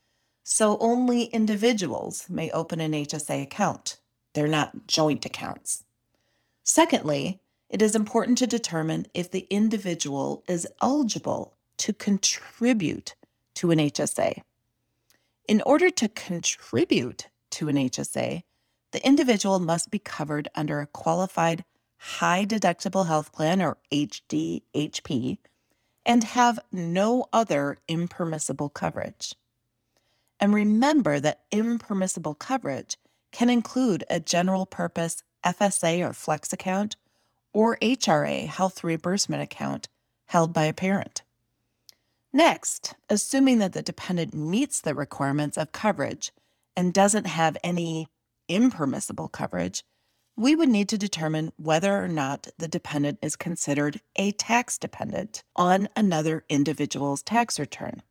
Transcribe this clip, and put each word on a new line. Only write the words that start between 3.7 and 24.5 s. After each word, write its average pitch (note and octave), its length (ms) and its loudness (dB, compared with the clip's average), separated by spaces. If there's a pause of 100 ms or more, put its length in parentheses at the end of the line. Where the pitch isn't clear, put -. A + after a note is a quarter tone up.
They're D3 160 0
not - 360 -2
joint D3+ 400 2
accounts. - 600 -8 (800)
Secondly, F3 760 2 (300)
it G3 120 0
is G#3+ 140 6
important A3+ 440 2
to B3+ 60 4
determine E3 680 -2
if E3+ 180 -4
the - 180 -6
individual E3+ 960 0
is F3 220 -2 (140)
eligible A#3+ 760 0 (220)
to - 160 -2
contribute - 1200 -2 (380)
to E3+ 180 0
an D#3+ 80 6
H D3 220 0
S - 180 -2
A. - 240 -2 (1040)
In G#3 140 4
order E4 300 4
to A3+ 180 -2
contribute - 1200 -2 (220)
to D3+ 180 -4
an C#3+ 80 2
H C3 200 0
S C#3 200 -8
A, C3 260 -4 (480)
the - 140 -6
individual A#3+ 540 4
must E3+ 320 -2
be G#3 80 -4
covered D3+ 560 -6
under D3 240 -2
a C#3+ 80 -6
qualified E3+ 800 -2 (320)
high - 480 0
deductible F#3+ 640 0
health D#3 260 -2
plan, E3+ 280 2
or D3+ 160 0 (140)
H D3 380 -2
D D#3 340 -4 (100)